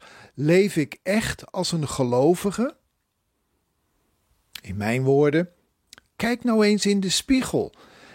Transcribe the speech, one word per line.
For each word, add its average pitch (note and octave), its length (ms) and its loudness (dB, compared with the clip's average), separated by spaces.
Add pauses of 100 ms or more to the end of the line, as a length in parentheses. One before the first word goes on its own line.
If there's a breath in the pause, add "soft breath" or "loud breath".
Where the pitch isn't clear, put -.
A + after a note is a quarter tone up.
(340 loud breath)
leef F3 420 2
ik D3+ 260 -4
echt - 500 -4
als F3+ 200 -4
een D#3+ 160 -2
gelovige?" E3+ 880 0 (1900)
In F#2+ 140 -10
mijn A2 260 -2
woorden, D3 460 2 (680)
kijk A#3+ 280 -4
nou A3 200 2
eens G#3 220 2
in G3+ 140 2
de F#3+ 80 -2
spiegel G3+ 640 -2 (420 loud breath)